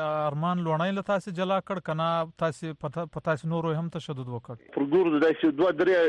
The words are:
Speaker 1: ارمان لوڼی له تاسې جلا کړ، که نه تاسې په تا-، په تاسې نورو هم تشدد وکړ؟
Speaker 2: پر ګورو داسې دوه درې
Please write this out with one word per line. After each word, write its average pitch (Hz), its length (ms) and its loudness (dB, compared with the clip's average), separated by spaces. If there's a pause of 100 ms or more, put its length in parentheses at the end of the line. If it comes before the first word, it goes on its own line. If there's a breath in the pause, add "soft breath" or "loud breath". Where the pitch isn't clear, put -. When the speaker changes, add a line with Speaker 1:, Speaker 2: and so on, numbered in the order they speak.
(300)
Speaker 1:
ارمان 170 360 -2
لوڼی 165 320 0
له 190 140 -4
تاسې 196 260 0
جلا 190 300 0
کړ، 190 180 -4
که 156 140 -4
نه 165 100 0 (320)
تاسې 160 400 -4
په 156 140 -6
تا-، 165 180 -6
په 156 140 -8
تاسې 160 260 -2
نورو 165 240 -2
هم 165 160 -4
تشدد 135 400 -8
وکړ؟ 117 220 -10 (200)
Speaker 2:
پر 139 80 0 (120)
ګورو 165 300 4
داسې 160 200 2 (140)
دوه 180 200 4
درې 185 160 4 (140)